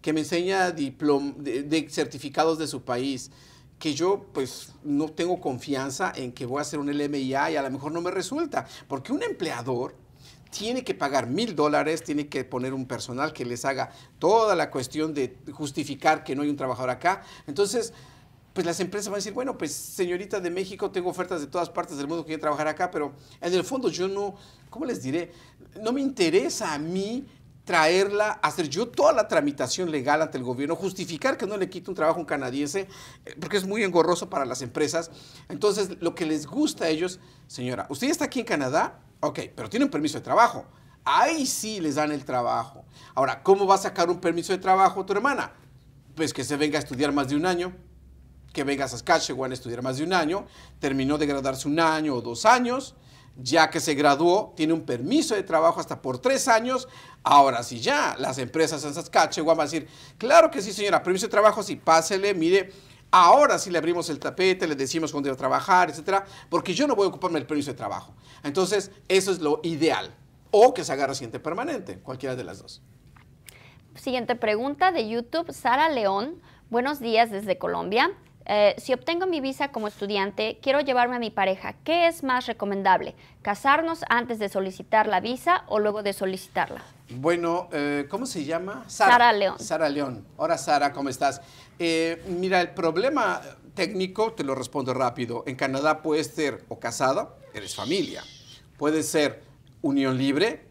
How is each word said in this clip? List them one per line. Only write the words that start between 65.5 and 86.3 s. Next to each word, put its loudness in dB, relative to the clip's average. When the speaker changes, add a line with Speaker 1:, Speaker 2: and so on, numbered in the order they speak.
Speaker 1:
etcétera, -2
porque -2
yo 2
no 2
voy 4
a 2
ocuparme -2
del -4
permiso -4
de -10
trabajo". -8
Entonces, 0
eso 4
es -2
lo 2
ideal. -2
O 8
que -4
se -4
agarre 0
residente -8
permanente, -6
cualquiera -6
de -8
las -12
dos. -20
Speaker 2:
Siguiente -2
pregunta 0
de 0
YouTube, -4
Sara 2
León. 0
"Buenos 0
días 2
desde -2
Colombia. 0
Eh, 6
si -2
obtengo -2
mi -2
visa -4
como -4
estudiante, -4
quiero 4
llevarme 2
a -4
mi -4
pareja. -2
¿Qué 4
es -2
más 0
recomendable? 0
¿Casarnos 0
antes 0
de -2
solicitar 0
la 2
visa 0
o 0
luego 0
de 0
solicitarla?" -4